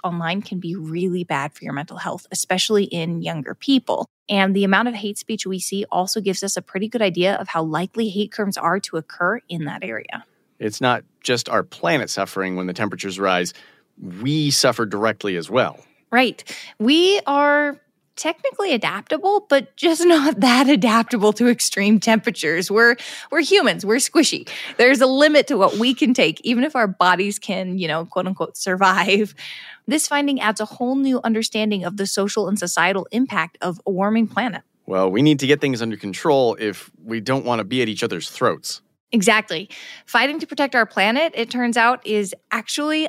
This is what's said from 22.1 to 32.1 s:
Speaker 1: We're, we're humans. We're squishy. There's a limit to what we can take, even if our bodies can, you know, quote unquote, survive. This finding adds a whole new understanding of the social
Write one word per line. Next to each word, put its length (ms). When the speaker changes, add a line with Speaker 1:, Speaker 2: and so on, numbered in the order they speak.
Speaker 1:
We're, 280
we're 80
humans. 460
We're 100
squishy. 500
There's 240
a 80
limit 400
to 100
what 200
we 160
can 200
take, 280
even 240
if 100
our 100
bodies 540
can, 380
you 100
know, 180
quote 220
unquote, 300
survive. 760
This 180
finding 360
adds 180
a 60
whole 320
new 260
understanding 600
of 100
the 100
social 440